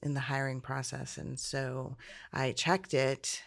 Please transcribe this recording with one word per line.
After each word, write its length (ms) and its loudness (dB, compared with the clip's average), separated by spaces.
in 120 2
the 60 2
hiring 400 0
process. 560 -4
And 220 -6
so 580 -2
I 200 2
checked 400 2
it, 540 4